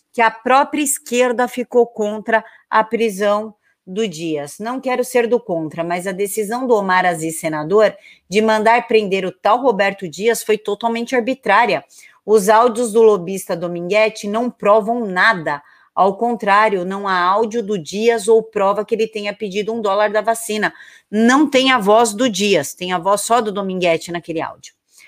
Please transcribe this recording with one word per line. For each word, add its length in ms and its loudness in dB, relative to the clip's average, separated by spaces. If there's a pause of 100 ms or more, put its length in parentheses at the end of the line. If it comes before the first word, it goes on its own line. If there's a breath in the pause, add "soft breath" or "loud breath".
(120)
que 100 0
a 80 4
própria 520 0
esquerda 640 0
ficou 400 0
contra 560 -4 (280 loud breath)
a 120 2
prisão 720 -2 (320)
do 220 -4
Dias. 500 -6
Não 220 -8
quero 240 -2
ser 220 0
do 120 2
contra, 460 -4
mas 220 -4
a 60 -4
decisão 540 -4
do 80 4
Omar 300 2
Aziz, 340 -2
senador, 560 0 (360 loud breath)
de 100 2
mandar 460 2
prender 400 0
o 60 -6
tal 280 2
Roberto 480 0
Dias 340 -2
foi 140 0
totalmente 580 -4
arbitrária. 680 0 (400 soft breath)
Os 240 2
áudios 440 4
do 100 4
lobista 540 2
Dominguete 720 -2
não 220 -2
provam 540 2
nada. 560 0 (320 soft breath)
Ao 240 2
contrário, 680 0
não 240 -8
há 100 0
áudio 440 0
do 140 -4
Dias 520 -2
ou 140 4
prova 420 -2
que 100 -4
ele 140 -2
tenha 260 -8
pedido 380 -6
um 80 -6
dólar 300 0
da 100 -2
vacina. 520 -4 (380 loud breath)
Não 380 4
tem 240 4
a 60 4
voz 340 4
do 160 0
Dias, 460 0
tem 180 -8
a 60 -2
voz 240 0
só 180 2
do 100 -4
Dominguete 600 -2
naquele 280 -6
áudio. 340 -12 (340 soft breath)